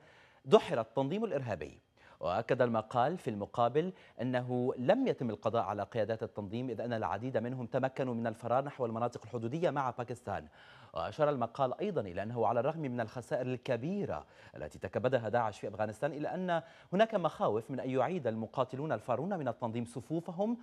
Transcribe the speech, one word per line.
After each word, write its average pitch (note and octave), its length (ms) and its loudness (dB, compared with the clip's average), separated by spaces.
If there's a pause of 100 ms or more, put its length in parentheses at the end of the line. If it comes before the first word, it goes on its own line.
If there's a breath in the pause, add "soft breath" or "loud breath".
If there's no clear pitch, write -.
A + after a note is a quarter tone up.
(440 loud breath)
دحر D3 360 6
التنظيم C#3 440 -2
الإرهابي. A#2 560 -4 (400 loud breath)
وأكد A2+ 420 2
المقال A#2+ 560 2
في - 120 -4
المقابل A#2+ 640 2 (280 loud breath)
أنه B2 580 0
لم G3+ 280 4
يتم C#3 240 0
القضاء A2 320 2
على G2+ 200 -2
قيادات G#2+ 400 -2
التنظيم، A2 480 -4
إذ A2 100 -4
أن A#2+ 120 -2
العديد G#2+ 440 -2
منهم B2 300 -2
تمكنوا C3 480 0
من A#2 120 -2
الفرار A#2+ 380 0
نحو C3+ 220 -4
المناطق A#2 380 -2
الحدودية B2 460 -2
مع C3+ 200 0
باكستان. G#2+ 580 -6 (460 loud breath)
وأشار A2 360 2
المقال B2+ 500 0
أيضا F3+ 200 -2
إلى F#2+ 220 -2
أنه A2+ 240 0
على A#2 140 4
الرغم D#3 200 0
من B2 200 -2
الخسائر B2 460 -4
الكبيرة B2+ 800 -2 (300 loud breath)
التي D2 220 -10
تكبدها A2+ 500 0
داعش A2 320 0
في A#2+ 80 -6
أفغانستان، G#2+ 440 -2
إلا D3+ 220 -4
أن F3 280 0 (300 loud breath)
هناك A3 220 4
مخاوف D#3 560 0
من B2+ 100 -4
أن C3+ 100 -4
يعيد C3 360 2
المقاتلون B2 680 -2
الفارون C3 460 0
من C#3 100 -2
التنظيم A#2 360 -2
صفوفهم E3+ 800 -2